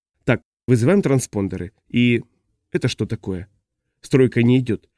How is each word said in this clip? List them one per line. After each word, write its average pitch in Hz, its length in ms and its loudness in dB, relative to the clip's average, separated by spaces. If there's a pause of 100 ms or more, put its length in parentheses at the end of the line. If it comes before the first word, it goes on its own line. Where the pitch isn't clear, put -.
(240)
Так, 120 200 -2 (240)
вызываем 127 340 4
транспондеры. 98 720 -4 (180)
И... 120 320 0 (500)
Это 151 160 -4
что 113 200 -4
такое? 95 400 -10 (540)
Стройка 123 420 2
не 127 160 4
идёт. 117 280 -6 (100)